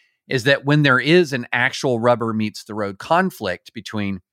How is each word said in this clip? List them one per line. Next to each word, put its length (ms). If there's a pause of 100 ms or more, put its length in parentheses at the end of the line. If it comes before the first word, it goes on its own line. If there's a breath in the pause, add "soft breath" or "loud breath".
(280 soft breath)
is 180
that 200
when 180
there 160
is 340
an 180
actual 480
rubber 340
meets 300
the 100
road 240
conflict 760
between 480 (120)